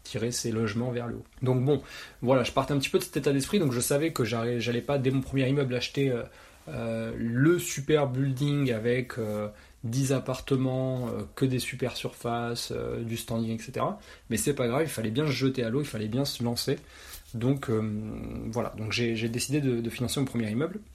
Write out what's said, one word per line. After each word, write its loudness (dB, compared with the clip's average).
tirer -2
ces -2
logements 0
vers -4
le -6
haut. -10
Donc 4
bon, 4
voilà, 6
je -4
partais 2
un 4
petit -2
peu 4
de 0
cet -6
état 2
d'esprit, 2
donc 4
je 0
savais 2
que 0
j'arri-, 0
j'allais 0
pas, 0
dès 2
mon 2
premier 2
immeuble, 2
acheter, 0
euh, 0
euh, -4
le 4
super 2
building 2
avec, 0
euh, -2
dix 2
appartements, 0
euh, -4
que 2
des 4
super -4
surfaces, -4
euh, -4
du -4
standing, -2
et -10
cetera. -2
Mais 0
c'est 2
pas 0
grave, 2
il 0
fallait -2
bien 2
se 2
jeter 2
à -2
l'eau, 0
il -4
fallait -4
bien 0
se -4
lancer. 0
Donc, 2
euh, 2
voilà, -2
donc -4
j'ai, 0
j'ai 0
décidé 0
de, 2
de -2
financer -2
mon 2
premier -2
immeuble. -2